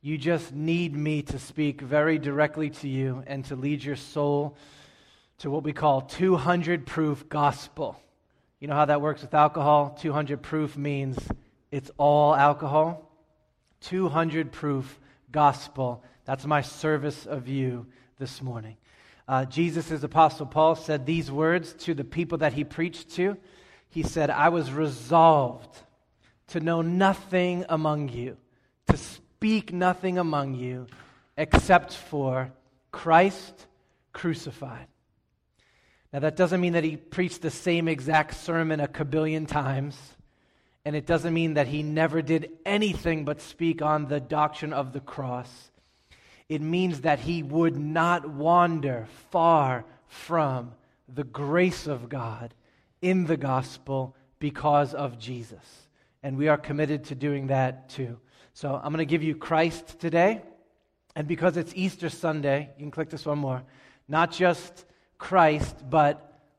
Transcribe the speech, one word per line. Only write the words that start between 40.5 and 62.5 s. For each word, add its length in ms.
and 100
it 120
doesn't 260
mean 220
that 100
he 160
never 400
did 300
anything 580
but 160
speak 400
on 240
the 140
doctrine 540
of 200
the 60
cross. 720
It 140
means 400
that 160
he 240
would 360
not 520
wander 800
far 540
from 640
the 140
grace 640
of 220
God 440
in 240
the 120
gospel 800
because 560
of 240
Jesus. 680
And 160
we 100
are 100
committed 480
to 100
doing 320
that 420
too. 300
So 220
I'm 160
gonna 140
give 180
you 100
Christ 640
today. 460
And 100
because 300
it's 180
Easter 360
Sunday, 680